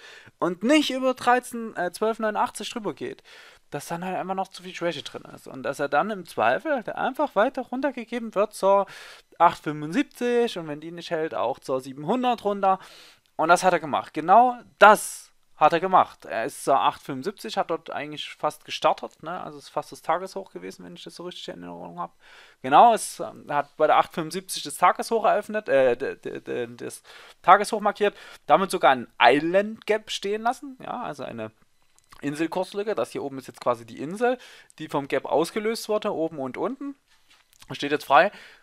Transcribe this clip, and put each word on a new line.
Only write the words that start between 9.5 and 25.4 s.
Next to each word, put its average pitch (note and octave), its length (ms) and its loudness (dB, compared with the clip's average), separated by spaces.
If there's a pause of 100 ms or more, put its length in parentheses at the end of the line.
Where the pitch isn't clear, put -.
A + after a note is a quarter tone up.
fünfundsiebzig A3+ 920 -2
und E3 100 -10
wenn D3 120 -10
die E3 120 -14
nicht E3 180 -12
hält, D#3+ 240 -2
auch A2+ 240 -2
zur C3 220 -2
siebenhundert F3 640 -2
runter. G3 340 2 (560)
Und D#3 140 2
das F3 160 6
hat F#3 80 4
er E3+ 80 2
gemacht. B2 340 -6
Genau A3 420 6 (220)
das - 540 6 (240)
hat - 160 6
er E3 80 2
gemacht. F3+ 440 2
Er A2 200 -6
ist - 200 -8
zur C#3 160 2
acht C#3 220 -2
fünfundsiebzig, E3 540 -10
hat F#3+ 140 -2
dort D#3+ 200 -8
eigentlich D3 380 -10
fast - 360 -6
gestartet, - 580 -2
ne? E3 180 -10
Also D3+ 180 -12
ist C3+ 100 -20
fast - 240 -8
das C#3 100 -16
Tageshoch F#3 500 -4
gewesen, F3+ 320 -16
wenn F3 100 -18
ich E3+ 100 -18
das E3+ 100 -18
so - 100 -16
richtig F3 240 -16
in F3+ 140 -14
Erinnerung F3 380 -14
hab. - 160 -12 (460)
Genau, E3+ 300 8
es, - 280 -4
ähm, - 280 -12
hat C#3+ 280 -4
bei D#3 100 4
der C#3 100 6
acht D#3 160 2
fünfundsiebzig E3+ 520 -8
das D3 120 -12
Tageshoch G#3+ 480 2
eröffnet, G#3 440 0